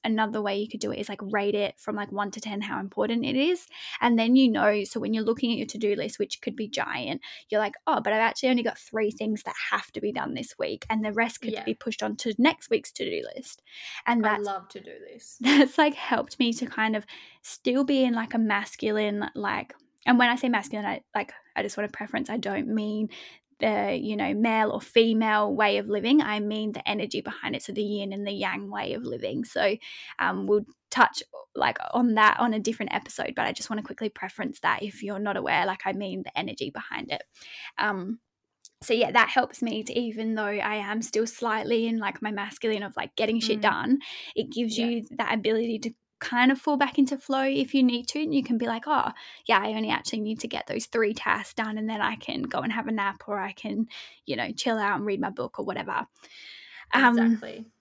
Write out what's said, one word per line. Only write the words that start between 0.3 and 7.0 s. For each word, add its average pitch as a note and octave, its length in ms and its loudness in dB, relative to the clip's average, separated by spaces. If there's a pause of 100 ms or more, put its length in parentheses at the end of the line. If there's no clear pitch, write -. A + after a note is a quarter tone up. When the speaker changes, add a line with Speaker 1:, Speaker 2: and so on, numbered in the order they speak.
Speaker 1:
way G3+ 160 0
you A3 120 -2
could - 100 -8
do G#3 140 -2
it - 60 -4
is, G#3 100 -6
like, G3 120 -8
rate G3+ 340 0
it G3+ 220 0
from, - 200 -8
like, G3+ 120 -6
one G3+ 220 -4
to G#3+ 80 -10
ten G#3 220 -6
how G3 180 -6
important G#3+ 460 -2
it B3 100 0
is. E4+ 320 2 (320)
And A#3+ 180 4
then, A#3 200 6
you C4 120 8
know, G#3 360 4
so - 120 -6
when G#3+ 160 -2
you're A3 120 0
looking A#3 260 0
at A#3 60 0
your A3 100 -4
to-do G#3 280 0
list, F#3+ 240 -6
which - 220 -2
could - 140 -6
be A3 140 -6
giant, - 500 -4 (300)